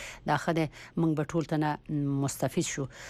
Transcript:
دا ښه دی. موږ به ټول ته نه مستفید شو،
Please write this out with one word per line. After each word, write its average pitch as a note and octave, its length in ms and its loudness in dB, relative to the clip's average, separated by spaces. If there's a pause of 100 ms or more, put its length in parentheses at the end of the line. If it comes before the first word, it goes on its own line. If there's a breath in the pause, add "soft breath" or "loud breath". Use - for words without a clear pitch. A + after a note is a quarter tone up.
(260 loud breath)
دا D3+ 100 4
ښه - 160 0
دی. D#3+ 140 2 (300 loud breath)
موږ D#3+ 180 4
به D3 100 0
ټول D#3+ 200 0
ته D#3 120 0
نه D3+ 220 2 (460)
مستفید C#3 400 0
شو، C#3 240 -4 (220 loud breath)